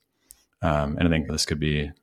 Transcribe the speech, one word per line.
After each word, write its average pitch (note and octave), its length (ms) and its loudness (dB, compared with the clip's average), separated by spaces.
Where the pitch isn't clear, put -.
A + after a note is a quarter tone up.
Um, D2 380 0
and F2 80 4
I - 20 6
think D#2+ 180 2
this D2+ 200 -2
could D#2 120 -2
be, D2+ 320 0